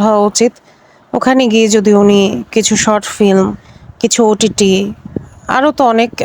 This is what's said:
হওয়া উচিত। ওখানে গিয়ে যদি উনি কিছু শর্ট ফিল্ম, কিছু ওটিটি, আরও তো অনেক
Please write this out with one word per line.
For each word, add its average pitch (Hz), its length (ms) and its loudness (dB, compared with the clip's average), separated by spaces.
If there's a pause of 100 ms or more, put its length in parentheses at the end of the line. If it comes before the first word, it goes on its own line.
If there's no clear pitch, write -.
হওয়া 214 140 2 (100)
উচিত। 240 220 -2 (600)
ওখানে 262 300 0 (100)
গিয়ে 220 160 2
যদি 208 240 2 (100)
উনি 202 180 4 (340)
কিছু 220 200 -2 (100)
শর্ট 214 200 -2 (120)
ফিল্ম, 196 300 2 (540)
কিছু 233 200 -2 (100)
ওটিটি, 202 420 0 (840)
আরও 285 220 0
তো 285 40 0 (100)
অনেক 226 180 0 (140)